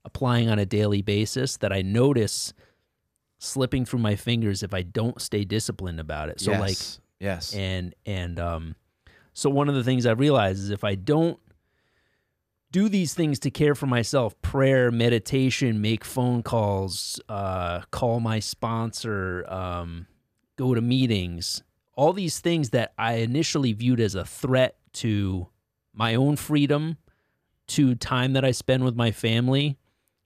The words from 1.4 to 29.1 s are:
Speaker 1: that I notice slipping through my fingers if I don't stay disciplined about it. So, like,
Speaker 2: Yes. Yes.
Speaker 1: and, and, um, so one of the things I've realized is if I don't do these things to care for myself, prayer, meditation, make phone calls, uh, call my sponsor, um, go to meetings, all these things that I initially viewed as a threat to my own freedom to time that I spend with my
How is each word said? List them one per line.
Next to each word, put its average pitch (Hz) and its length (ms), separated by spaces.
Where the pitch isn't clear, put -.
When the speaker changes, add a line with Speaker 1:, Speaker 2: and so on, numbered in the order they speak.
Speaker 1:
that 101 140
I 95 100
notice 117 720
slipping 131 460
through 123 160
my 107 160
fingers 113 460
if 95 120
I 92 80
don't 107 380
stay 104 240
disciplined 92 560
about 76 280
it. - 120
So, 101 120
like, 98 180
Speaker 2:
Yes. - 300
Yes. 95 340
Speaker 1:
and, 92 400
and, 87 320
um, 82 380
so - 180
one 143 180
of 143 60
the 135 100
things 123 220
I've 113 140
realized 107 420
is 98 80
if 101 140
I 104 100
don't 147 460
do 196 180
these 190 260
things 151 260
to 139 100
care 147 240
for 143 120
myself, 123 560
prayer, 135 480
meditation, 117 880
make 107 240
phone 123 380
calls, 101 840
uh, 92 520
call 120 300
my 110 200
sponsor, 107 1120
um, 87 560
go 127 180
to 117 60
meetings, 110 840
all 147 180
these 185 280
things 165 300
that 113 280
I 113 160
initially 123 580
viewed 117 280
as 101 140
a 87 100
threat - 520
to 98 540
my 113 200
own 139 220
freedom 147 600
to 135 260
time 127 400
that 131 100
I 131 60
spend 131 340
with 123 120
my 117 140